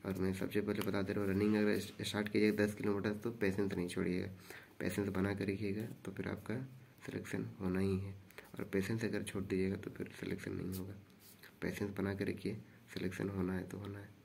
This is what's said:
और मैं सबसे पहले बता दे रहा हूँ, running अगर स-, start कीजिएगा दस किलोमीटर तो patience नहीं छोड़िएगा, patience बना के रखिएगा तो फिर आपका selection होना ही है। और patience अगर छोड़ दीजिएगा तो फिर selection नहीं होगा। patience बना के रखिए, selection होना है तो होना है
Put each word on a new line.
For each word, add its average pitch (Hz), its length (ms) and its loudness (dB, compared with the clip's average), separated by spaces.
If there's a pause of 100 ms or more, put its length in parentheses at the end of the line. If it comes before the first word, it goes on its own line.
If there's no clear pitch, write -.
और 98 60 0
मैं 95 220 2
सबसे 101 260 0
पहले 104 200 0
बता 101 220 2
दे 98 100 0
रहा 104 120 2
हूँ, 98 80 2
running 104 220 6
अगर 104 240 6
स-, - 140 -4 (100)
start 104 260 0
कीजिएगा 104 380 6
दस 104 80 0
किलोमीटर 104 380 2
तो 104 180 -2
patience 98 420 2
नहीं 87 160 0
छोड़िएगा, 92 400 0 (500)
patience 98 300 2
बना 98 260 2
के 101 200 0
रखिएगा 104 320 -2 (180)
तो 98 80 -4
फिर 95 160 -4
आपका 107 340 -2 (440)
selection 104 400 -2 (140)
होना 92 200 2
ही 95 180 4
है। 98 300 -8 (300)
और 104 60 -4
patience 110 400 2
अगर 104 180 0
छोड़ 98 200 -4
दीजिएगा 95 340 2
तो 98 140 -6
फिर 98 180 -6 (120)
selection 95 320 -4
नहीं 92 220 -4
होगा। 95 200 -6 (680)
patience 95 360 -2
बना 98 180 0
के 98 100 0
रखिए, 95 300 -2 (400)
selection 98 340 -2
होना 92 240 2
है 90 160 -2
तो 95 100 -6
होना 101 200 -6
है 101 100 -12 (160)